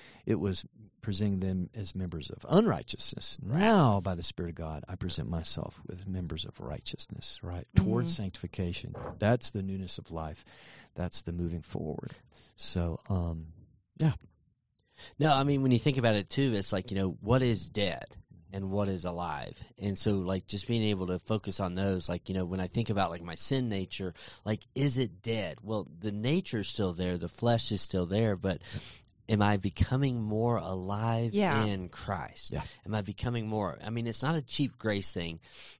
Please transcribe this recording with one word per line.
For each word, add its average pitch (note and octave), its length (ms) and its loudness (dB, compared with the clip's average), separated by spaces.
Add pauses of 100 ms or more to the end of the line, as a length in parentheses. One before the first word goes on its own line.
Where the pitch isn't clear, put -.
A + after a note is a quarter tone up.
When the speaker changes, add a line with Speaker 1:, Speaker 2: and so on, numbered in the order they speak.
(260)
Speaker 1:
It A2 120 4
was F#2 280 -2 (340)
presenting G2 400 0
them F#2 340 0
as G2+ 200 -8
members E2+ 340 -4
of - 220 -12
unrighteousness. - 920 2
Speaker 2:
Right. B2 160 0
Speaker 1:
Now, F3 420 8
by F#2 140 -2
the E2+ 80 -4
Spirit F2 280 -4
of D#2+ 60 -8
God, D#2 300 -6
I F#2 100 -8
present - 340 -4
myself - 560 -4
with F2+ 200 -10
members F2 380 -4
of - 160 -14
righteousness, - 840 -8
right? F2 320 -8
Towards - 380 4
Speaker 3:
Mm-hmm. E3+ 120 -4
Speaker 1:
sanctification. - 680 -4 (240)
That's A2+ 320 4
the G2+ 120 -2
newness F#2+ 340 -4
of - 160 -10
life. D#2+ 320 -6 (500)
That's - 280 -4
the E2+ 100 -4
moving E2+ 300 -2
forward. - 500 -6 (440)
So, E2+ 520 -2
um, E2+ 380 0 (520)
yeah. D#3 140 4 (1080)
Speaker 2:
No, D3+ 140 6
I C#3 120 4
mean, C#3+ 180 4
when C3 100 6
you A#2+ 60 8
think C3+ 180 4
about A#2 200 6
it, G2+ 120 0
too, C#3 260 4
it's G2 180 0
like, F#2 180 0
you F#2+ 60 0
know, F#2+ 240 2
what B2 220 4
is A2 280 2
dead F#2+ 460 -2 (360)
and F#2+ 180 -4
what G2+ 180 2
is F2+ 160 -2
alive? E2+ 540 -4 (200)
And G2+ 200 -2
so, G#2+ 180 2
like, F#2 300 0
just - 220 -6
being A#2 140 2
able G2+ 240 2
to F2+ 120 0
focus G#2 420 -2
on F2+ 140 -2
those, F#2+ 340 0
like, F2 200 -4
you F#2+ 60 -2
know, F#2+ 100 0
when F#2 160 -2
I F2+ 60 -2
think A2+ 240 0
about, G2 200 2
like, E2+ 120 -8
my F2 120 -8
sin C3 340 0
nature, F#2+ 440 -4 (320)
like, G#2+ 160 0 (140)
is C3+ 240 2
it F#2 240 -2
dead? G#2+ 400 -2
Well, G2+ 260 -2 (120)
the G#2 120 -2
nature's A2+ 560 0
still F#2+ 240 0
there, F2+ 240 0
the F2 120 -4
flesh A#2 440 2
is G2 80 0
still - 260 0
there, G#2 300 2
but F2+ 240 -2 (680)
am G#2+ 120 4
I G#2 160 6
becoming B2+ 640 2
more A2 360 2
alive G#2 760 -2
Speaker 3:
Yeah. F3 320 4
Speaker 2:
in F#2+ 240 -2
Christ? - 640 -6
Speaker 1:
Yeah. - 120 -4 (220)
Speaker 2:
Am G2+ 100 -4
I G#2+ 60 0
becoming G#2+ 460 -4
more, G#2+ 360 -2
I - 80 -8
mean, A#2 160 -2
it's A#2 160 -4
not D3+ 120 0
a D#3 80 -2
cheap - 360 -2
grace G2+ 340 0
thing, E2 280 -4 (400)